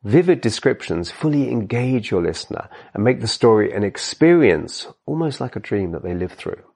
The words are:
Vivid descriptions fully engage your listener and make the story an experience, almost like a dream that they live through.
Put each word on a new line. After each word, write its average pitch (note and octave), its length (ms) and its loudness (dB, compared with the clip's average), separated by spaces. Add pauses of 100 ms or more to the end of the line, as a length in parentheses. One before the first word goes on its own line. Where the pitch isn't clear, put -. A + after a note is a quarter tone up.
Vivid D#3 360 4
descriptions F#2+ 680 -2
fully D3 400 -2
engage A#2+ 600 -2
your F#2 120 2
listener - 460 -6 (240)
and G2 100 -4
make G#2 180 2
the A2+ 60 -6
story A2 460 2
an G2+ 100 -2
experience, G#2 1040 2 (200)
almost D3+ 340 -4
like C3 160 -8
a G#2+ 40 -8
dream G2 320 -4
that E2 100 -8
they F2+ 120 -6
live F2+ 180 -6
through. - 300 -12 (140)